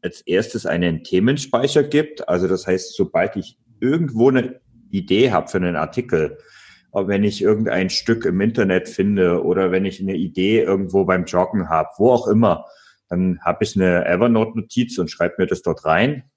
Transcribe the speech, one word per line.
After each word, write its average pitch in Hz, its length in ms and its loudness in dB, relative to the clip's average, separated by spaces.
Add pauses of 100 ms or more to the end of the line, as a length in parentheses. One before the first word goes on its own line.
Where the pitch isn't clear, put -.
als - 200 -10
erstes 104 440 -2
einen 87 380 -2
Themenspeicher 131 800 0
gibt. 147 460 -2
Also 90 180 0
das 90 200 -2
heißt, 92 280 -4
sobald 90 420 -2
ich - 220 -10 (220)
irgendwo 131 480 2
eine 127 320 0 (300)
Idee 101 420 2
hab 82 180 0
für - 60 -4
einen 87 200 0
Artikel, 80 640 -2 (540)
ob 95 160 -2
wenn 101 160 0
ich 104 180 -2
irgendein 98 480 0
Stück 113 340 -2
im 95 160 0
Internet 98 480 0
finde 95 540 0
oder 92 300 0
wenn 95 120 0
ich 92 160 -6
eine 98 140 -4
Idee 95 480 0
irgendwo 95 420 0
beim 90 200 2
Joggen 90 440 -2
hab, 80 300 -2
wo 117 140 4
auch 120 160 2
immer, 104 380 2 (420)
dann 90 340 -2
hab 85 200 -2
ich - 120 -6
eine 90 320 2
Evernote-Notiz 113 920 0
und 87 120 -4
schreib - 280 -4
mir 92 80 2
das - 160 -4
dort 82 220 -4
rein 113 520 0